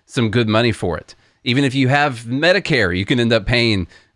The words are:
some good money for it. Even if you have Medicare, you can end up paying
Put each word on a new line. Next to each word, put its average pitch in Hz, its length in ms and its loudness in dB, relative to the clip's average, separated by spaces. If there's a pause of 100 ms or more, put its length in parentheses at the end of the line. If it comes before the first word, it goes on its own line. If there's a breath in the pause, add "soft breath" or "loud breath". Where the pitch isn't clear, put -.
some 117 240 -2
good 117 180 0
money 110 240 2
for 87 260 -6
it. - 160 -18 (280)
Even 123 220 0
if 127 100 -2
you 135 140 2
have 139 320 0
Medicare, 131 760 0
you 95 100 -2
can 131 120 0
end 117 140 2
up 110 140 0
paying 113 400 0 (300 soft breath)